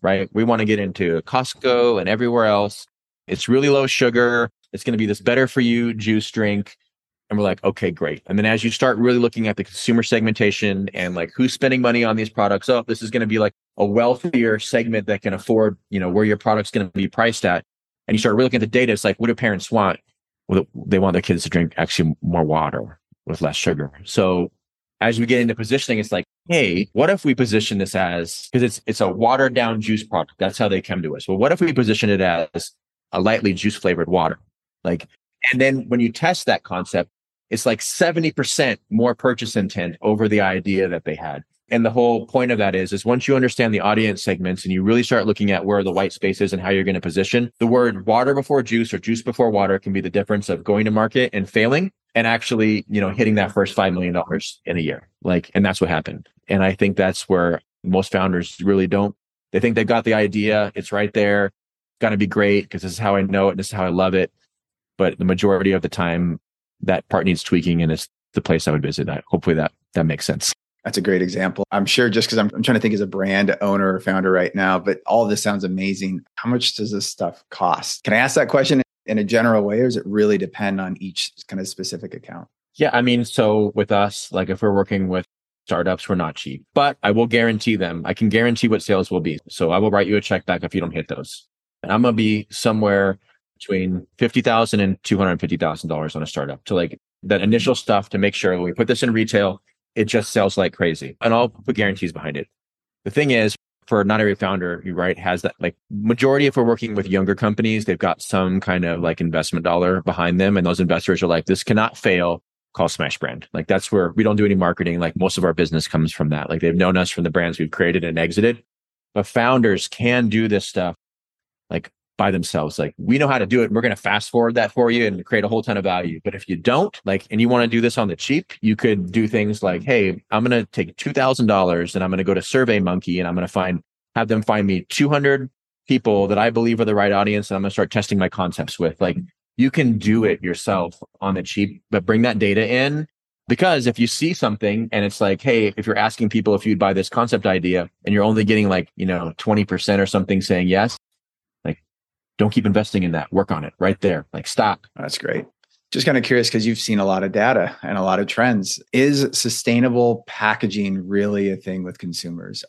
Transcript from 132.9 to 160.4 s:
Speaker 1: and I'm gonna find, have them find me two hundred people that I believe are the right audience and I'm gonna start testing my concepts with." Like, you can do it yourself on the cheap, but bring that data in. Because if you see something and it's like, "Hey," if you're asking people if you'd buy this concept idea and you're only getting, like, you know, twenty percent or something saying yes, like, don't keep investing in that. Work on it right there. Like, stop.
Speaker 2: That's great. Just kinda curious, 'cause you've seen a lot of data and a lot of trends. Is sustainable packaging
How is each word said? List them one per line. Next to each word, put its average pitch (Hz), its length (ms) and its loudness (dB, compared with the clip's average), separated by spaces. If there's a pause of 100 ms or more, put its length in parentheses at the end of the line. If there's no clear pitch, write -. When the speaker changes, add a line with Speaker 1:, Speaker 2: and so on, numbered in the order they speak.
Speaker 1:
and 90 80 -2
I'm 87 80 -4
gonna 90 140 -4
find, 92 340 -4 (320)
have 113 140 -2
them 110 140 0
find 107 240 0
me 92 220 -2
two 143 200 0
hundred 139 420 0 (380)
people 107 400 2
that 101 100 0
I 113 120 2
believe 117 300 0
are 117 40 0
the 107 100 0
right 101 180 2
audience 104 380 0
and 98 60 -2
I'm 98 60 -2
gonna 98 80 -2
start - 200 -2
testing 104 280 0
my 92 100 2
concepts 87 500 -6
with." 82 220 -2
Like, 90 160 0 (400)
you 131 140 4
can 123 280 2
do 110 260 2
it 92 180 0
yourself 90 600 -4 (200)
on 98 120 -2
the 90 80 -4
cheap, 101 480 -4
but 92 160 0
bring 113 160 2
that 117 160 0
data 107 320 2
in. 143 380 -2 (400)
Because 143 380 2
if 117 120 0
you 117 80 2
see 165 280 -2
something 107 580 -2
and 104 120 0
it's 101 160 -4
like, 98 200 0
"Hey," 113 380 2
if 101 80 -4
you're 110 120 0
asking 110 300 0
people 104 260 2
if 98 120 -2
you'd 104 120 2
buy 98 140 2
this 95 160 -2
concept 113 380 0
idea 90 440 0 (140)
and 104 100 0
you're 104 80 4
only 110 220 2
getting, 107 240 2
like, 92 280 -2
you 95 100 -4
know, 85 320 -4
twenty 107 260 2
percent 98 360 0
or 98 60 2
something 95 340 0
saying 90 280 0
yes, 98 280 2 (680)
like, 82 180 -6 (560)
don't 107 120 4
keep 107 140 0
investing 101 380 2
in 87 100 0
that. 78 180 -4
Work 98 220 0
on 78 100 -4
it 73 160 -12
right 95 220 0
there. 78 320 0
Like, - 140 -10
stop. - 400 -2 (100)
Speaker 2:
That's - 220 -8
great. - 260 -6 (480)
Just - 140 -2
kinda 131 160 2
curious, 123 260 2
'cause 113 160 0
you've 113 140 0
seen 107 200 -2
a 98 60 0
lot 95 180 0
of 98 80 -2
data 104 520 0
and 95 160 -6
a 95 40 -2
lot 95 180 2
of 101 60 -2
trends. 113 560 0 (120)
Is 139 380 2
sustainable 120 920 0
packaging 101 800 -2